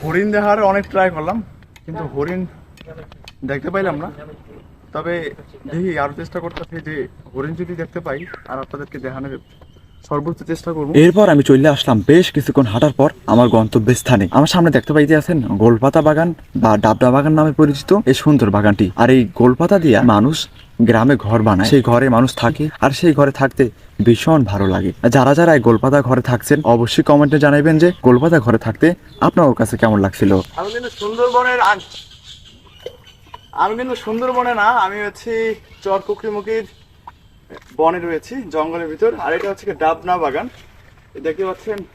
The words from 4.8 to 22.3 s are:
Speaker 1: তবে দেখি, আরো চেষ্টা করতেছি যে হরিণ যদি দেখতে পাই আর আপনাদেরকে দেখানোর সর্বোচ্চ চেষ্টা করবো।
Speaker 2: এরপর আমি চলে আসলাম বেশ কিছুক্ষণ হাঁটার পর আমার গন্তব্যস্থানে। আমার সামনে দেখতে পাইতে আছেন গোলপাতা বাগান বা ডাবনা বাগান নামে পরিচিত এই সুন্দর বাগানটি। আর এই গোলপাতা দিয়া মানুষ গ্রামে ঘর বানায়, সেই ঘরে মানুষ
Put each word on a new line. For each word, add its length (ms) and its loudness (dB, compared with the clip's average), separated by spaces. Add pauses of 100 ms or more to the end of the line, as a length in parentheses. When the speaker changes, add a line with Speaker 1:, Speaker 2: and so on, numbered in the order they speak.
Speaker 1:
তবে 200 -8 (540)
দেখি, 220 -6 (120)
আরো 180 -6
চেষ্টা 240 -12
করতেছি 320 -14 (120)
যে 60 -12 (380)
হরিণ 280 -8
যদি 120 -10 (100)
দেখতে 240 -12
পাই 140 -8 (300)
আর 140 -10
আপনাদেরকে 320 -16 (100)
দেখানোর 280 -12 (760)
সর্বোচ্চ 320 -6 (100)
চেষ্টা 260 -8
করবো। 140 -6 (140)
Speaker 2:
এরপর 300 4
আমি 140 4
চলে 280 6
আসলাম 200 0 (140)
বেশ 160 6 (100)
কিছুক্ষণ 360 0
হাঁটার 280 0
পর 80 4 (240)
আমার 220 4
গন্তব্যস্থানে। 720 0 (140)
আমার 160 2
সামনে 220 4
দেখতে 200 -2
পাইতে 240 4
আছেন 180 -4 (240)
গোলপাতা 440 4
বাগান 220 2 (340)
বা 80 2 (140)
ডাবনা 300 2
বাগান 240 2
নামে 220 2
পরিচিত 300 0 (200)
এই 120 2
সুন্দর 340 4
বাগানটি। 300 2 (160)
আর 120 4
এই 60 4 (200)
গোলপাতা 440 4
দিয়া 160 4 (140)
মানুষ 220 2 (520)
গ্রামে 260 4 (120)
ঘর 220 0
বানায়, 220 2
সেই 200 4
ঘরে 160 2 (100)
মানুষ 140 2 (120)